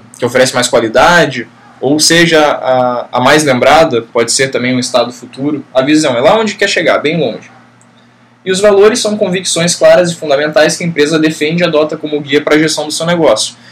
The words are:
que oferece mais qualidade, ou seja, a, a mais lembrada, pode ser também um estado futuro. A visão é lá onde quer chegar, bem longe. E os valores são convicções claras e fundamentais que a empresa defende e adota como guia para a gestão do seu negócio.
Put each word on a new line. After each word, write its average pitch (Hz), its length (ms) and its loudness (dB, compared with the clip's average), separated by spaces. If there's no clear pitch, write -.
que 123 80 -2
oferece 127 280 0
mais 123 140 -2
qualidade, 127 800 0
ou 139 180 0
seja, 165 440 2
a, 127 720 -2
a 123 80 -2
mais 147 240 2
lembrada, 131 560 2
pode 120 320 -4
ser 135 160 -2
também 127 260 -4
um 123 40 -2
estado 120 340 -2
futuro. 135 500 -8
A 131 80 0
visão 147 360 0
é - 20 -2
lá 175 180 2
onde 220 180 -4
quer 202 120 -2
chegar, 143 320 0
bem 156 180 -2
longe. 127 320 -6
E 185 80 -4
os 185 80 -4
valores 208 400 4
são 214 180 -4
convicções 180 580 -2
claras 170 360 4
e 170 40 -8
fundamentais 156 600 0
que - 80 -8
a 170 40 -4
empresa 156 300 0
defende 156 460 -2
e - 20 2
adota 156 300 -2
como 151 240 -6
guia 143 220 0
para 151 140 2
a 151 40 4
gestão 151 260 -2
do 151 60 -10
seu 160 140 -6
negócio. 165 500 0